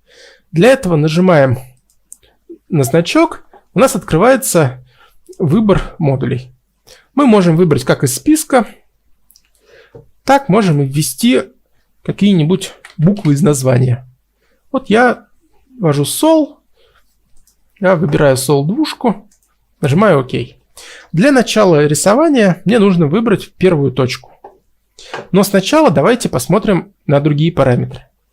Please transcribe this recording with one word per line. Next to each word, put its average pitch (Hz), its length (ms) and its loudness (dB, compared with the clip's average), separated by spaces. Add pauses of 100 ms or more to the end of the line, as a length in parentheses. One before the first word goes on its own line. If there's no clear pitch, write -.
(520)
Для 175 160 2
этого 202 280 0
нажимаем 156 600 2 (1120)
на 147 160 0
значок, 226 640 -2 (260)
у 170 60 -4
нас 262 180 0
открывается 170 880 -2 (540)
выбор 196 600 0
модулей. 131 540 -4 (640)
Мы 285 120 2
можем 180 300 4
выбрать 151 280 0
как 151 200 -2
из 127 100 -2
списка, 302 520 0 (1600)
так 269 260 0
можем 175 320 0
и - 20 -2
ввести 156 600 -2 (580)
какие-нибудь 185 720 -2 (240)
буквы 160 340 0
из 139 80 0
названия. 127 680 0 (640)
Вот 269 200 -6
я 233 380 0 (520)
ввожу 147 240 0
сол, 311 560 -2 (1200)
я 185 160 2
выбираю 143 400 2
сол 139 300 -2
двушку, 254 580 -4 (560)
нажимаю 170 380 2
"ОК". 127 140 -6 (800)
Для 202 180 2
начала 196 560 2
рисования 208 760 0
мне 220 160 2
нужно 180 260 2
выбрать 196 460 -2
первую 147 400 0
точку. 127 400 -6 (1000)
Но 190 140 2
сначала 202 480 0
давайте 180 360 0
посмотрим 185 680 -2 (120)
на 143 140 2
другие 151 320 0
параметры. 127 540 -2 (260)